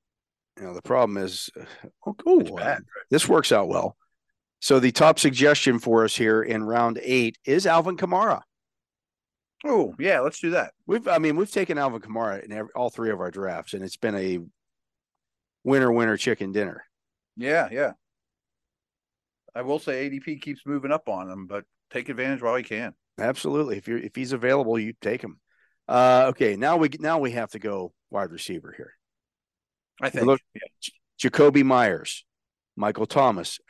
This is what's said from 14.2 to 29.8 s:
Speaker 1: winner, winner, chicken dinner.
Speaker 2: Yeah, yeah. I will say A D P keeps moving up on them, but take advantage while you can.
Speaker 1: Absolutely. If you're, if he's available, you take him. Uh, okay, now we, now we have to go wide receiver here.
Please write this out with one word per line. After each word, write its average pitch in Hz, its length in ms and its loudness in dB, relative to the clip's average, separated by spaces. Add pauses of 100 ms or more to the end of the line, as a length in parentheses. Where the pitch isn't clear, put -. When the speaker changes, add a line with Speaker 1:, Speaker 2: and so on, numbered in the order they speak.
Speaker 1:
winner, 131 280 4
winner, 113 260 2
chicken 101 340 -4
dinner. 95 340 -4 (520)
Speaker 2:
Yeah, 131 340 -2
yeah. 127 220 -4 (1600)
I 120 60 -6
will 143 180 -4
say 139 280 -4
A - 20 -8
D 135 100 -8
P 147 200 -10
keeps 143 260 -12
moving 139 260 -6
up 156 160 -2
on 95 220 -6
them, 95 180 -14
but 101 160 -10 (260)
take 123 200 -8
advantage 131 320 -6
while 120 160 0
you 123 80 -6
can. 110 280 -8 (240)
Speaker 1:
Absolutely. 135 600 -2
If 101 100 -12
you're, 117 100 -4
if - 180 -10
he's 127 160 -8
available, 127 480 0
you 110 220 -6
take 113 200 -4
him. 98 180 -16 (480)
Uh, 127 420 6
okay, 113 260 0
now 143 220 0
we, 156 120 2 (100)
now 156 200 -2
we 131 120 -2
have 117 200 -6
to 110 80 -14
go 98 340 -8 (160)
wide 98 220 -6
receiver 80 440 -12
here. - 180 -18 (1080)